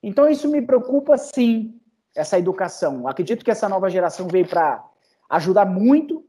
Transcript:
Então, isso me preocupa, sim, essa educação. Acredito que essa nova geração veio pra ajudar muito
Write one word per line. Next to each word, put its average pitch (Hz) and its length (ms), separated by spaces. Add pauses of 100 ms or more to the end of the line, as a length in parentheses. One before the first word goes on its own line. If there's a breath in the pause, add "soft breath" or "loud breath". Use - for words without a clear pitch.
Então, 277 260
isso 294 180
me 294 140
preocupa, 262 560
sim, 233 640 (340)
essa 156 240
educação. 170 680
Acredito 185 340
que - 80
essa 220 160
nova 190 220
geração 180 400
veio 180 180
pra 156 380 (460)
ajudar 185 340
muito 247 640